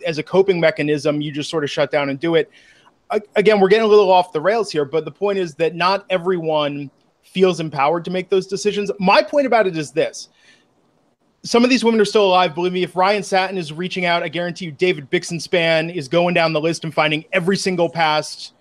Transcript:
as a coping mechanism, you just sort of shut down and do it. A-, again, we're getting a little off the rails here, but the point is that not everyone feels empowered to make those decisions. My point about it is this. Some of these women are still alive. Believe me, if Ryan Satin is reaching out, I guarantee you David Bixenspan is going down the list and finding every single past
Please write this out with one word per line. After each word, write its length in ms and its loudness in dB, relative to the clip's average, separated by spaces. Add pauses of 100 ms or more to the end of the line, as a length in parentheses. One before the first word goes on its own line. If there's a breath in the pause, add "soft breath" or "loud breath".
as 120 -4
a 40 -4
coping 380 -2
mechanism, 600 0
you 120 -8
just 180 -8
sort 140 -4
of 60 -6
shut 200 -2
down 200 -2
and 100 -8
do 160 0
it. 140 0 (600 soft breath)
A-, 100 -2 (160)
again, 240 4
we're 80 6
getting 160 4
a 40 2
little 220 6
off 220 4
the 80 -4
rails 300 0
here, 140 -2
but 200 -4
the 60 -12
point 280 -2
is 180 -4
that 180 -2
not 360 0
everyone 800 -2 (320)
feels 380 0
empowered 440 -2
to 60 -8
make 180 -6
those 180 0
decisions. 440 -4 (100)
My 220 4
point 240 0
about 200 2
it 100 -4
is 140 -6
this. 380 -4 (1160 soft breath)
Some 200 2
of 60 2
these 120 2
women 180 4
are 40 4
still 220 2
alive. 280 2
Believe 180 -2
me, 120 -2
if 100 -6
Ryan 300 0
Satin 340 0
is 140 -8
reaching 320 -6
out, 180 0
I 60 -6
guarantee 380 -6
you 40 -10
David 400 -2
Bixenspan 840 0
is 140 -8
going 280 0
down 180 2
the 80 0
list 240 -2
and 100 -8
finding 380 0
every 240 0
single 340 0
past 720 -2